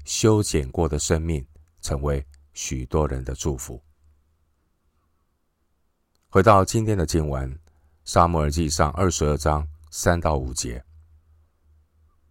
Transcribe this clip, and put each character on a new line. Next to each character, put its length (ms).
修 380
剪 260
过 180
的 120
生 220
命， 240
成 220
为 220
许 320
多 220
人 160
的 100
祝 240
福。 240
回 140
到 200
今 220
天 120
的 80
经 220
文， 300
撒 240
母 100
耳 140
记 180
上 220
二 180
十 160
二 120
章 300
三 300
到 180
五 160
节， 300